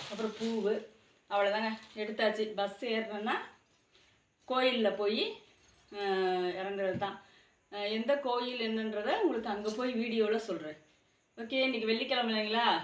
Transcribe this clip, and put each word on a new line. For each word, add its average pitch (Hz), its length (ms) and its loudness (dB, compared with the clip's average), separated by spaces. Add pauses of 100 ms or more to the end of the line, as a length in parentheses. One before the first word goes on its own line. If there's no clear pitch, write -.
அப்புறம் 214 300 -4
பூவு, 220 400 0 (540)
அவ்வளோதாங்க, 202 420 2 (240)
எடுத்தாச்சு. 214 500 0 (100)
பஸ் 202 320 -2
ஏறுனேன்னா 220 500 -2 (1080)
கோயில்ல 247 480 4
போய், 208 280 2 (680)
அஹ், 190 640 0
இறங்குறது 190 440 -2
தான். 196 200 -4 (540)
அஹ், 208 180 -4
எந்த 226 300 2
கோயில் 247 420 -2
என்னன்றதை 220 540 -2
உங்களுக்கு 254 340 0
அங்க 214 220 -2
போய் 247 220 -2
வீடியோல 220 460 2
சொல்றேன். 151 400 -6 (580)
ஓகே, 233 260 -4
இன்னைக்கு 233 240 0
வெள்ளிக்கிழமை 240 440 2
இல்லைங்களா? 220 340 2 (180)